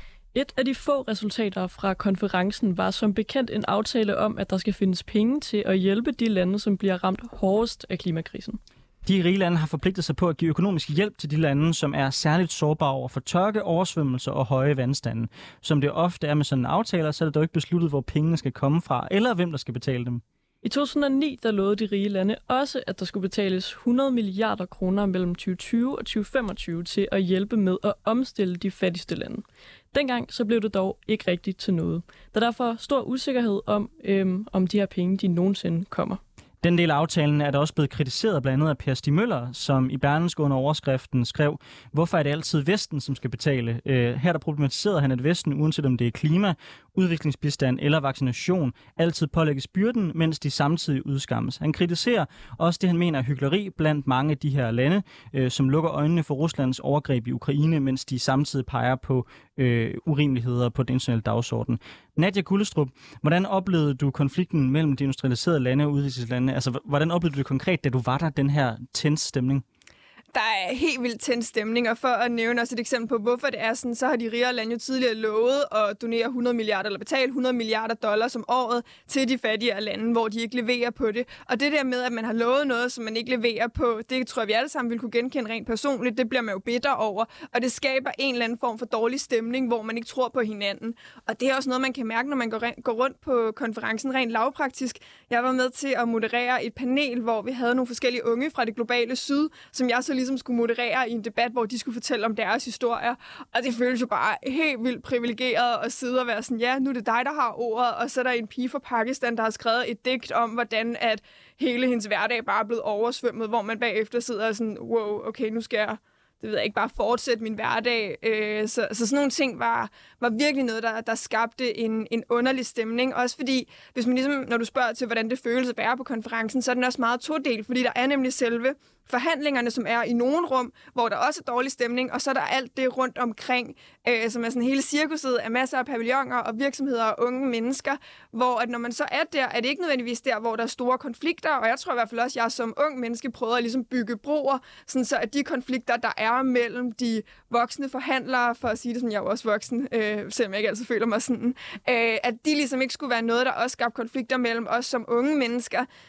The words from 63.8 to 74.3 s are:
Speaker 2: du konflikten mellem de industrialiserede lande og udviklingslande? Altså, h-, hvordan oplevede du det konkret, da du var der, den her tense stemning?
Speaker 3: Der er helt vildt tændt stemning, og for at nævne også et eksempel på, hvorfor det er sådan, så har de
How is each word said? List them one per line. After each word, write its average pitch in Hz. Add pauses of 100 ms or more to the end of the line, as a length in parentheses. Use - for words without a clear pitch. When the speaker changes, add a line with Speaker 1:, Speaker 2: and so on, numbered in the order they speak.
Speaker 2:
du 139
konflikten 143
mellem 147
de 139
industrialiserede 135
lande 131
og 147
udviklingslande? 127
Altså, 127
h-, 123
hvordan 151
oplevede 170
du 139
det 135
konkret, 147
da 147
du 127
var 127
der, 160
den 139
her 135 (180)
tense 156
stemning? 135 (720)
Speaker 3:
Der 262
er 214
helt 262
vildt 240
tændt 240
stemning, 226
og 226
for 269
at 240
nævne 233
også 240
et 226
eksempel 233
på, 233
hvorfor 240
det 262
er 226
sådan, 240
så 254
har 294
de 226